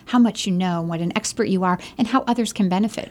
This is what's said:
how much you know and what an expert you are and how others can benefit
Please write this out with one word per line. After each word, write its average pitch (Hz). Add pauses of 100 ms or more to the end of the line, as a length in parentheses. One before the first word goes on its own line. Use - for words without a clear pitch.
how 247
much -
you 196
know 180
and 165
what 165
an 175
expert -
you 190
are 180 (200)
and 240
how 262
others 233
can 196
benefit 196